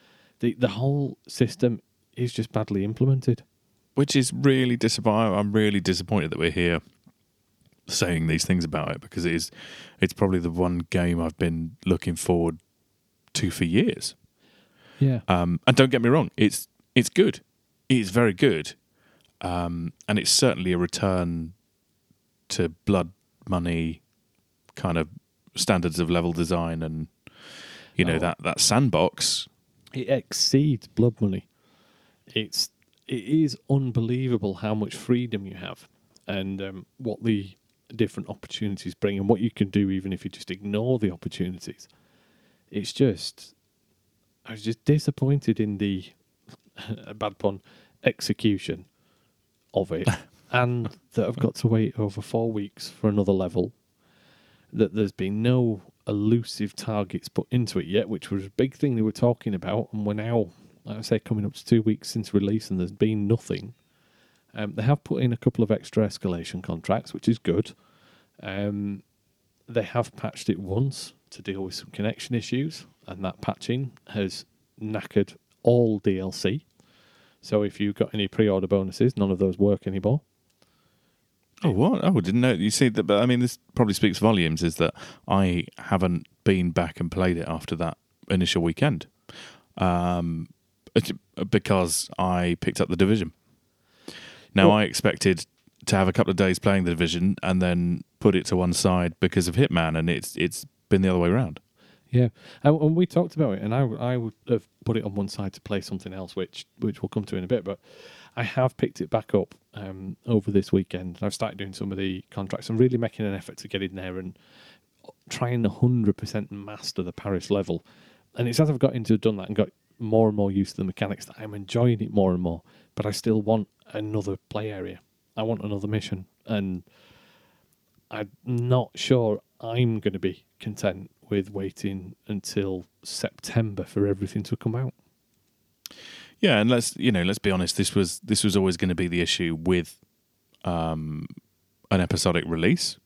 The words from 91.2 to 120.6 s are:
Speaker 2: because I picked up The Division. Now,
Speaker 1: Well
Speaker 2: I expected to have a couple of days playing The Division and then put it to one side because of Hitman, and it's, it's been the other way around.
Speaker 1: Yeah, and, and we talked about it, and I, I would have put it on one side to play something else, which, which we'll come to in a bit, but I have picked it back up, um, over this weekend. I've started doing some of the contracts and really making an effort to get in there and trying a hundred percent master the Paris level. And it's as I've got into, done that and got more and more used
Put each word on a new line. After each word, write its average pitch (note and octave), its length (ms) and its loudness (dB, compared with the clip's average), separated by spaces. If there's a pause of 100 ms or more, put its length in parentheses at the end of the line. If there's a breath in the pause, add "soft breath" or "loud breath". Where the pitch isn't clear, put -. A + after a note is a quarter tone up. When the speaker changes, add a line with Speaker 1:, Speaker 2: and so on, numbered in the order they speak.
Speaker 2:
because F#2+ 680 0
I F2 440 0
picked - 200 -2
up F#2 80 0
The F2 60 -2
Division. F#2+ 380 2 (1200 loud breath)
Now, F#2+ 140 8
Speaker 1:
Well G#2 80 8
Speaker 2:
I G#2+ 60 4
expected F2+ 600 0 (400)
to - 100 0
have F#2+ 120 4
a F#2 60 2
couple - 180 2
of F#2 60 -2
days F#2 220 4
playing G2 260 2
The F2 60 2
Division E2+ 520 0
and F#2 180 2
then F2 420 0 (160)
put G2+ 160 6
it F#2 120 0
to - 80 0
one F2+ 180 2
side F2+ 460 2
because F2+ 280 2
of E2 80 -4
Hitman, E2 420 2
and D#2+ 120 0
it's, C2 280 -4
it's - 280 -2 (220)
been G2 140 4
the F#2+ 80 4
other F2+ 100 2
way F2 100 2
around. F#2+ 300 0 (500 soft breath)
Speaker 1:
Yeah, B2 200 4 (340 loud breath)
and, D3 180 4
and D#3 140 4
we F3+ 100 4
talked F3 300 0
about C3+ 200 0
it, G2 60 -6
and G#2 140 -2
I, C3+ 60 4
I B2 360 -2
would A2+ 160 -6 (140)
have A#2 200 0 (180)
put A2 120 0
it G#2+ 60 -2
on G2+ 100 -6
one G2+ 140 -2
side G2 260 -6
to - 80 -20
play G2 200 -6
something F#2+ 320 -10
else, F#2 220 -12
which, - 300 -8 (140)
which G#2+ 240 -4
we'll G#2+ 60 -4
come G#2 160 -2
to - 100 -8
in F#2 80 -4
a F2+ 40 -8
bit, G#2+ 160 0
but F#2+ 160 -6 (560 loud breath)
I A#2 80 -2
have B2+ 340 0
picked - 240 -2
it D#2+ 100 -8
back - 240 0
up, - 180 0 (220)
um, F#2+ 500 -12
over A2 240 2
this G2+ 220 2
weekend. F2+ 500 -2
I've G#2 140 -4
started G#2 240 -6
doing G2 140 -10
some G2+ 180 -8
of F#2+ 80 -6
the F#2+ 320 -4
contracts - 400 -8
and A2 80 2
really B2 180 4
making A2+ 300 -4
an G2 80 -4
effort - 220 -12
to - 100 -16
get G2 160 -4
in F#2+ 120 -6
there F#2 220 -10
and F#2 200 -10 (920 soft breath)
trying A#2+ 340 -2
a G#2 60 2
hundred B2 480 2
percent G#2+ 340 -8
master G2+ 520 -10
the F2 100 -8
Paris G2 380 -6
level. F3+ 340 -2 (500 soft breath)
And A#2+ 120 -2
it's A#2 120 0
as D#3 120 4
I've B2+ 80 -2
got - 160 2
into, A2+ 240 2
done G#2+ 180 0
that F#2 100 -8
and G#2 80 -6
got G2 140 2 (300)
more A2 280 4
and G#2+ 80 0
more G2+ 140 0
used G2 220 0